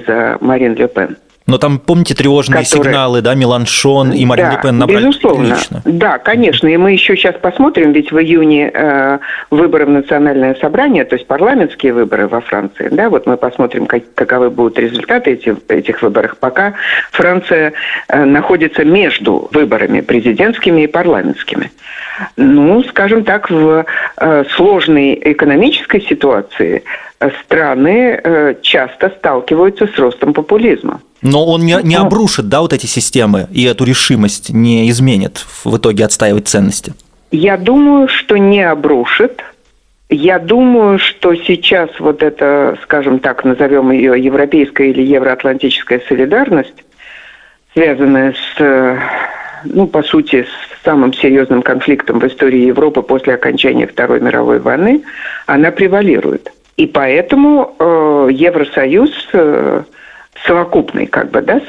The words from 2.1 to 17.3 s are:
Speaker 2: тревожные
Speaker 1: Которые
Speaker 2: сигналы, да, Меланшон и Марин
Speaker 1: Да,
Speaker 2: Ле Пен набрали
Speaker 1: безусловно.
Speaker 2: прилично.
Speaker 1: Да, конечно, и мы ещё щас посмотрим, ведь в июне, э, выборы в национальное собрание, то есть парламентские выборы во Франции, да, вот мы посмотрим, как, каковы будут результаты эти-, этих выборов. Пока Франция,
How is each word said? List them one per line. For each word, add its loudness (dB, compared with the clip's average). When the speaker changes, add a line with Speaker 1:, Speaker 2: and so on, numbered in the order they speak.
Speaker 2:
тревожные 2
Speaker 1:
Которые 0
Speaker 2:
сигналы, 0
да, 2
Меланшон 0
и 2
Марин 2
Speaker 1:
Да, 0
Speaker 2:
Ле -2
Пен 2
набрали 2
Speaker 1:
безусловно. 0
Speaker 2:
прилично. -6
Speaker 1:
Да, 0
конечно, 0
и 2
мы 4
ещё 2
щас 0
посмотрим, 2
ведь 0
в 0
июне, 2
э, 0
выборы 2
в 0
национальное 0
собрание, 0
то -2
есть -6
парламентские 0
выборы 0
во -4
Франции, -6
да, 0
вот 0
мы 0
посмотрим, -4
как, -2
каковы 0
будут -2
результаты -2
эти-, -4
этих -2
выборов. -2
Пока -2
Франция, 0